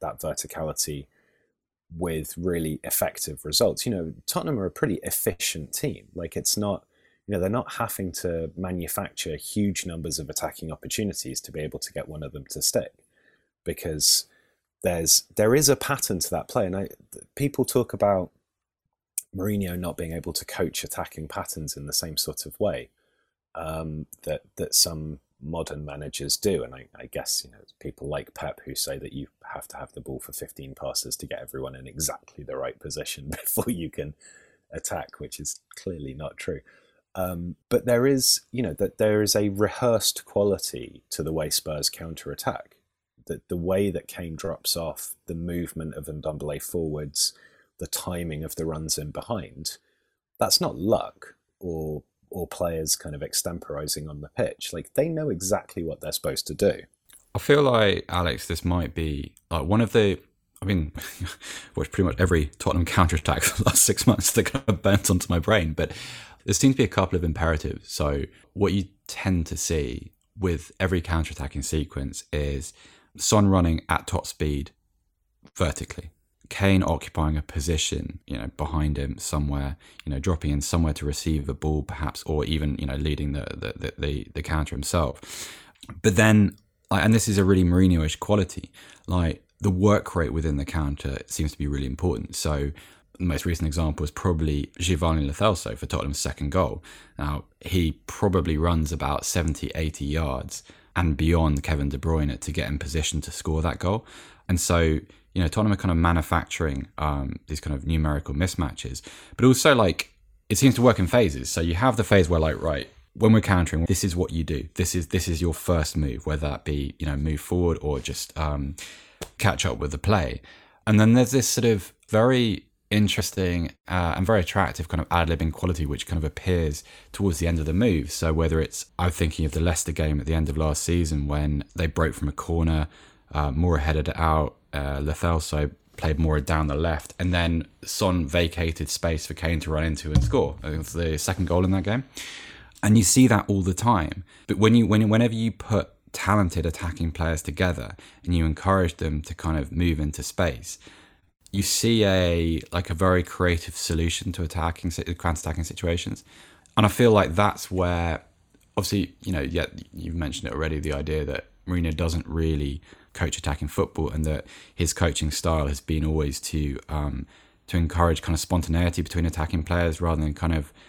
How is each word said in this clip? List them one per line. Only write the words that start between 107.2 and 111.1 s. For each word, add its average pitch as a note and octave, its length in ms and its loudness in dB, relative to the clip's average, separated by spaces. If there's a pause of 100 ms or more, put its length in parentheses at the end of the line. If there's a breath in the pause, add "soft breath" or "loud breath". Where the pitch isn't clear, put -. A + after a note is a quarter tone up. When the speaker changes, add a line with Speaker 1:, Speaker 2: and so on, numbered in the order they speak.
Speaker 2:
these D2+ 120 -6
kind D2+ 160 -4
of C2+ 100 -8
numerical D2+ 480 0
mismatches, D2 680 -4 (340 loud breath)
but A2+ 80 4
also, C3 300 8
like, G2 400 4 (340)
it G#2+ 80 2
seems C3+ 200 8
to A#2 60 2
work B2 160 8
in F#2 80 4
phases. E2 440 4